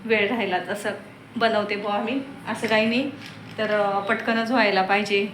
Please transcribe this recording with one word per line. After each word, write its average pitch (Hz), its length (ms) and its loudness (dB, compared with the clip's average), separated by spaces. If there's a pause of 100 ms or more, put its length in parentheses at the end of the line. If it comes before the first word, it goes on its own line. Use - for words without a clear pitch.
वेळ 214 240 2
राहिला 196 300 0
तसं 190 320 -6 (460)
बनवते 214 400 2
बुवा 202 220 -2
मी, 233 220 -2 (280)
असं 226 180 -4
काही 220 200 4
नाही. 254 240 0 (480)
तर, 208 220 2
अ, 196 180 2
पटकनच 220 520 0
व्हायला 202 320 4
पाहिजे. 202 500 2